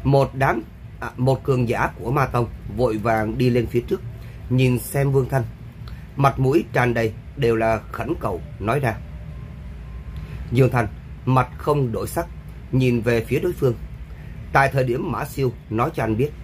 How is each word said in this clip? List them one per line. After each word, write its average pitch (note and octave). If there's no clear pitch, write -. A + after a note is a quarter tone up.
Một C3+
đám, C#3
à, A#2
một B2+
cường B2
giả A#2
của G#2
Ma C3
Tông A#2+
vội A2+
vàng A2
đi B2+
lên A#2+
phía A#2+
trước, -
nhìn B2+
xem C#3
Vương C3+
Thanh, C3
mặt C#3
mũi C3+
tràn B2
đầy A2+
đều A#2
là A2+
khẩn C3+
cầu F#2
nói C3+
ra. A#2
Dương B2
Thanh A#2
mặt B2+
không C#3+
đổi G2+
sắc, E3
nhìn B2
về A#2
phía C3+
đối F3+
phương. C3
Tại C#3
thời C3
điểm C3+
Mã A#2
Siêu C3
nói A#2
cho B2+
anh A2
biết C3